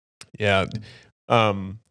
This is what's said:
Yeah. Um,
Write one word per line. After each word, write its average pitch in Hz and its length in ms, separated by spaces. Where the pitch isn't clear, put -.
Yeah. 98 280
Um, 104 500